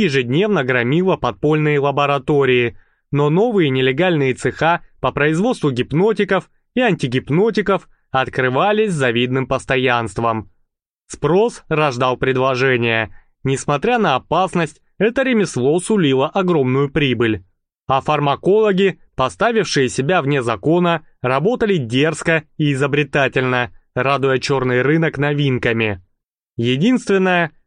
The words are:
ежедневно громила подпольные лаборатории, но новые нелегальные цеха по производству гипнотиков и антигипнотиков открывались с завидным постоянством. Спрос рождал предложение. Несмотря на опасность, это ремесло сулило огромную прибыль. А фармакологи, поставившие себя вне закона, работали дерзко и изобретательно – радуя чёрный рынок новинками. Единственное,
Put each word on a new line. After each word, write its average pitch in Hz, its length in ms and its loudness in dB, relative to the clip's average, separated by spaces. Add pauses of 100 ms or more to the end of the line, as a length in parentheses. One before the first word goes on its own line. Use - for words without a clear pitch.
ежедневно 151 640 0
громила 131 520 0
подпольные 147 640 0
лаборатории, 139 1000 0 (340)
но 147 180 2
новые 190 400 2
нелегальные 135 640 0
цеха 156 480 -2 (180)
по 127 120 -2
производству 156 600 0
гипнотиков 185 800 0 (240)
и 247 80 0
антигипнотиков 185 1040 0 (240)
открывались 139 800 0
с 175 40 -4
завидным 127 520 0
постоянством. 120 1040 -2 (560)
Спрос 190 640 0
рождал 131 480 0
предложение. 127 1000 0 (280)
Несмотря 143 540 -2
на 180 180 0
опасность, 170 680 -2 (160)
это 214 260 0
ремесло 175 560 0
сулило 147 480 2
огромную 143 640 0
прибыль. 120 560 -2 (420)
А 135 140 0
фармакологи, 180 1000 0 (160)
поставившие 156 720 0
себя 147 340 -2
вне 143 200 0
закона, 160 640 0 (160)
работали 190 560 0
дерзко 151 680 -2 (140)
и 147 160 0
изобретательно – 131 1000 0 (220)
радуя 131 460 0
чёрный 127 420 0
рынок 156 360 0
новинками. 123 880 -2 (540)
Единственное, 180 960 0 (160)